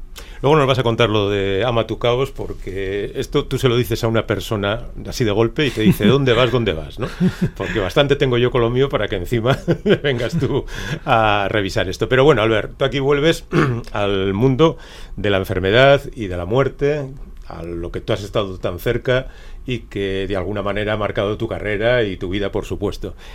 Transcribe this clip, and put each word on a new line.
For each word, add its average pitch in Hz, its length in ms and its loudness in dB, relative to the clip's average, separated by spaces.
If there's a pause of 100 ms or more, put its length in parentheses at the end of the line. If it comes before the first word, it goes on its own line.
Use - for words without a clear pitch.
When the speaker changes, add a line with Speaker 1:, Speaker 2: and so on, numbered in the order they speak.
(440)
Speaker 1:
Luego 143 140 6
nos 143 100 4
vas 127 120 2
a 131 40 0
contar 117 280 4
lo 104 200 2
de 98 340 0
Ama 117 220 0
tu 110 120 -6
caos, 123 340 0
porque 98 840 -6
esto 135 300 -2
tú 131 140 -4
se 131 100 2
lo 117 80 2
dices 113 280 0
a 117 40 2
una 110 180 0
persona 101 600 -2 (200)
así - 180 -4
de 107 60 2
golpe 117 360 2
y 123 40 0
te 110 120 -2
dice, 107 220 4
Speaker 2:
<laughs> - 20 6
Speaker 1:
"¿Dónde 127 260 4
vas? 117 180 4
¿Dónde 113 220 2
vas?", 76 260 -8
¿no? 123 80 -4 (500)
Porque 95 220 -4
bastante 135 380 2
tengo 131 200 2
yo 123 140 2
con 127 120 2
lo 113 80 2
mío 131 180 2
para 127 180 -2
que 104 100 -4
encima 113 400 0 (240)
<laughs> - 220 2
vengas 123 360 0
tú 123 260 0 (420)
a 107 440 4
revisar 98 380 0
esto. 104 200 -2
Pero 131 160 4
bueno, 139 180 6
Albert, 110 340 0
tú - 80 0
aquí 127 140 0
vuelves 143 520 2
<clears throat> 127 420 0
al 98 420 0
mundo 131 420 4 (400)
de 104 140 0
la 98 80 4
enfermedad 104 640 4 (120)
y 110 120 -6
de 90 100 -6
la 87 100 -4
muerte, 135 600 0 (400)
a 85 160 -12
lo 85 280 -8
que 90 100 -8
tú - 120 -4
has 101 100 -2
estado 98 360 -4
tan 90 200 -6
cerca 123 480 -2 (400)
y 123 140 -4
que 98 480 -4
de 98 80 -2
alguna 98 260 -4
manera 101 320 -2
ha - 20 -4
marcado 104 400 -2
tu 113 120 -4
carrera 107 560 0
y 95 120 -4
tu 92 120 -6
vida, 98 240 -4
por 104 120 -2
supuesto. 95 500 -4 (200)